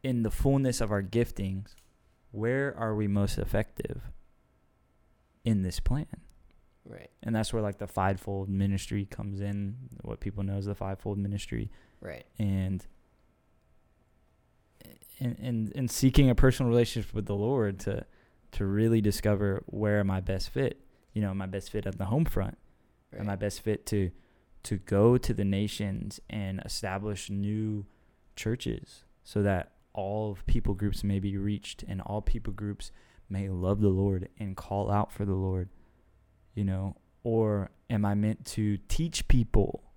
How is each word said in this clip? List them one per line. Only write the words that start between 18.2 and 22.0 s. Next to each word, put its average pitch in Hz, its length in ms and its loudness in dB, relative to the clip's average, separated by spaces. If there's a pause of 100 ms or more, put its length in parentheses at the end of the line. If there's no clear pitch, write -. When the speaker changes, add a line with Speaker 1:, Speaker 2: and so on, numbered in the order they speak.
Speaker 1:
to 104 120 0
really 113 360 4
discover 101 640 2
where 104 340 0
am 98 120 2
I 95 100 0
best 95 280 -2
fit. - 300 -2 (340)
You 107 80 -2
know, 98 100 0
am 95 100 -4
I 92 60 -6
best 95 240 -8
fit 104 140 -4
at 90 120 -6
the 95 80 -4